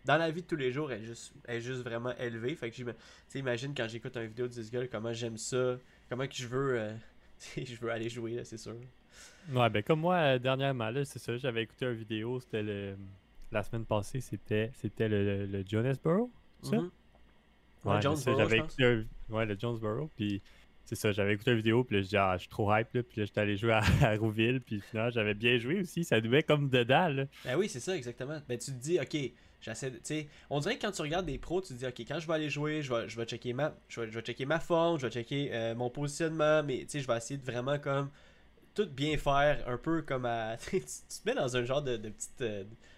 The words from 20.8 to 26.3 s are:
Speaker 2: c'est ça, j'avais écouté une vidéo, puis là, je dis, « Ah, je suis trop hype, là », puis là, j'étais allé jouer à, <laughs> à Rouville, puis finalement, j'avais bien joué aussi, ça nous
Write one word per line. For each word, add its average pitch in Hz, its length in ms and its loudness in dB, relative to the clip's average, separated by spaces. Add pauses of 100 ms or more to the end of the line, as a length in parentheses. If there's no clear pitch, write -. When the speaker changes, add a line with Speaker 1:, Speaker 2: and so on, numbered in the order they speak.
Speaker 2:
c'est - 120 -6
ça, 107 160 2
j'avais 101 220 4
écouté 107 180 0
une 117 40 4
vidéo, 113 280 4
puis 107 120 0
là, 98 60 4
je 92 60 -4
dis, « 104 100 2
Ah, 95 180 4
je 90 40 -2
suis - 80 -14
trop 104 280 2
hype, 113 180 0
là », 123 140 0
puis - 120 -6
là, 104 40 2
j'étais 107 160 -2
allé 104 160 2
jouer 113 160 2
à, 113 80 6
<laughs> - 220 6
à 107 140 6
Rouville, 113 440 2
puis 107 200 -6
finalement, 113 300 -2
j'avais 107 240 2
bien 120 240 4
joué 143 220 0
aussi, 170 240 -2
ça 113 160 4
nous 113 100 0